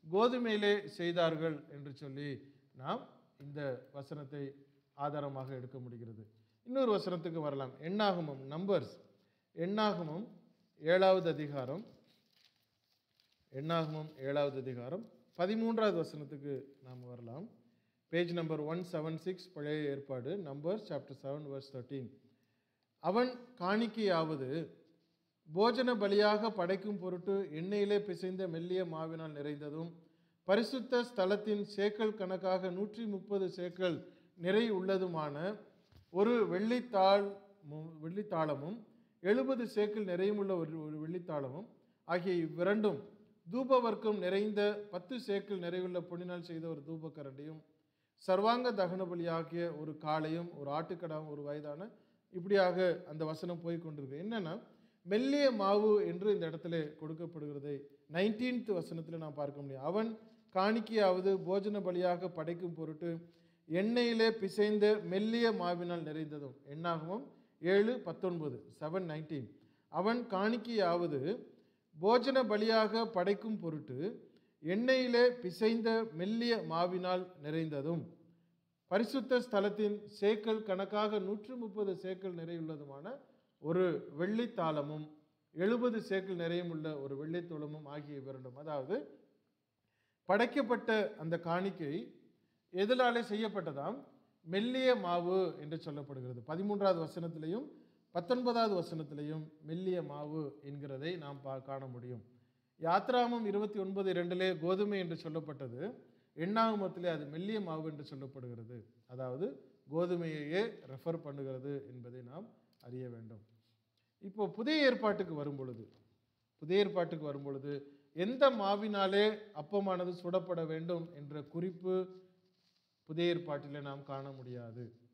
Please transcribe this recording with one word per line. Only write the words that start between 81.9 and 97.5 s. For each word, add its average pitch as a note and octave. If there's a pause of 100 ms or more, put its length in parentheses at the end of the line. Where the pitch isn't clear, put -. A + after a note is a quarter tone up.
சேக்கல் F#3
நிறையுள்ளதுமான E3 (400)
ஒரு E3+
வெள்ளித்தாளமும், D#3+ (420)
எழுபது A3+
சேக்கல் F#3+
நிறையும் E3+
உள்ள D#3
ஒரு C#3
வெள்ளித்தோளமும் D#3
ஆகிய D3
இவ்விரண்டும்." C3
அதாவது, D3+ (1000)
படைக்கப்பட்ட A3+
அந்த E3
காணிக்கை E3+ (580)
எதனாலே A#3
செய்யப்பட்டதாம்? G3+ (380)
மெல்லிய B3
மாவு F3
என்று D3+
சொல்லப்படுகிறது. C#3
பதிமூன்றாவது F#3+
வசனத்திலையும் E3+ (400)